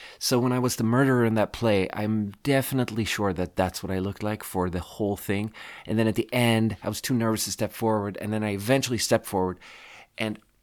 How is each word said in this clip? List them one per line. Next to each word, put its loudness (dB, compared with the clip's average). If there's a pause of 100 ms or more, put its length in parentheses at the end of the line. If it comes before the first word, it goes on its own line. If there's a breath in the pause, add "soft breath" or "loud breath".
(180 loud breath)
So 2
when 2
I 2
was 0
the 0
murderer 4
in 4
that 2
play, 2
I'm -2 (100)
definitely 0
sure 0
that -4
that's 0
what -6
I 0
looked -4
like -4
for -2
the -4
whole -4
thing. -2 (340 loud breath)
And 0
then 4
at 2
the -2
end, 2
I -4
was -6
too -2
nervous 0
to -4
step -4
forward. -2
And -4
then -2
I -2
eventually 0
stepped 2
forward, -2 (600 loud breath)
and -4 (240)